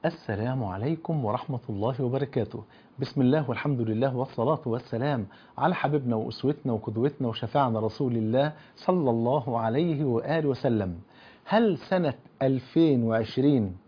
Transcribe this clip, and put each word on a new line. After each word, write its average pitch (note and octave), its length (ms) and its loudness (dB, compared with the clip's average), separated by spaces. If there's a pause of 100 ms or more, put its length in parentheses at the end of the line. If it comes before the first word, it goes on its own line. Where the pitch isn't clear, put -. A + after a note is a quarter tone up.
السلام B2 580 -2
عليكم C3+ 600 -4
ورحمة A2+ 340 -4 (120)
الله A2+ 340 -2
وبركاته. B2 580 -2 (360)
بسم C#3 220 -4
الله B2+ 300 4
والحمد A#2+ 300 -2
لله A#2 360 0
والصلاة C3 500 0
والسلام A#2+ 600 -2 (320)
على F3 160 2
حبيبنا C3+ 420 0
وأسوتنا B2+ 560 -2
وقدوتنا A#2 560 -2
وشفيعنا A2+ 520 0
رسول A#2 360 -2
الله A#2+ 360 2 (240)
صلى F3 340 0
الله A#2 480 0
عليه C#3+ 460 0
وآله C#3+ 440 0
وسلم. G#2+ 500 0 (460)
هل G#3 340 2
سنة F3 360 0 (280)
ألفين C3+ 600 4
وعشرين A2+ 760 2 (120)